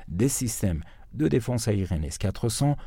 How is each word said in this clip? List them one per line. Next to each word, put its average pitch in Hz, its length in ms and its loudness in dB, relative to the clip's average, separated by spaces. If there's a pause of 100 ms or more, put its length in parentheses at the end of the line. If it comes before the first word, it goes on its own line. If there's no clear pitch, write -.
des 107 220 2
systèmes 98 540 -2 (320)
de 151 120 2
défense 123 400 2
aérienne 90 360 0
S - 160 -6
quatre 104 300 0
cents 143 380 2